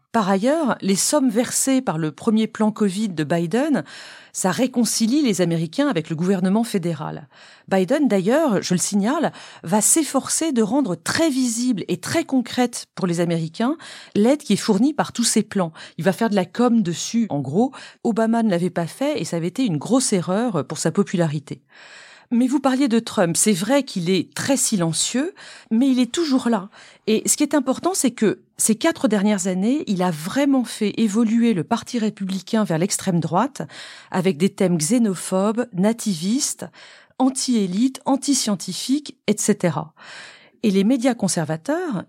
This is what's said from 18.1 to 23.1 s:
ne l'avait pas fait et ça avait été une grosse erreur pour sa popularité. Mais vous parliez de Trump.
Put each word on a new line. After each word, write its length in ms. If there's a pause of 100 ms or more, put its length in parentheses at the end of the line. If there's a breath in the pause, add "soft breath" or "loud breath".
ne 80
l'avait 180
pas 200
fait 320
et 40
ça 120
avait 100
été 180
une 140
grosse 340
erreur 540
pour 120
sa 120
popularité. 720 (720 loud breath)
Mais 140
vous 140
parliez 260
de 140
Trump. 360